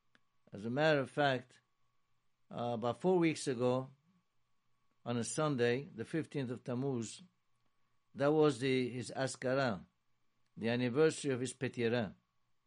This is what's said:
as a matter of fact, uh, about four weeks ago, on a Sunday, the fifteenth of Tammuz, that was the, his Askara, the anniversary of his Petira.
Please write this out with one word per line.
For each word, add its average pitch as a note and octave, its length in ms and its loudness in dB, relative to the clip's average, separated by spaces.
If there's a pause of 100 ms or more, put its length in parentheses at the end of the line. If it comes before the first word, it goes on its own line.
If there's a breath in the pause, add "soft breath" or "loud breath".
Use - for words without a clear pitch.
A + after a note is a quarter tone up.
(540)
as G2+ 100 -10
a A#2 60 -4
matter D3 300 4
of B2+ 100 -2
fact, C3+ 420 0 (1040)
uh, A#2+ 200 -2
about A#2 260 -2
four F3+ 160 4
weeks D#3+ 300 2
ago, B2+ 420 0 (1120)
on A#2+ 140 -2
a A#2 60 0
Sunday, C3 720 0
the A2 100 -8
fifteenth C#3+ 460 -4
of A2+ 120 -8
Tammuz, B2+ 600 -4 (920)
that C#3+ 160 2
was D3+ 280 4
the, C3 280 2
his A#2+ 300 -8
Askara, B2+ 600 0 (760)
the A2+ 140 -2
anniversary C3 640 0
of B2 80 -2
his A#2+ 120 -6
Petira. A#2 580 -2 (560)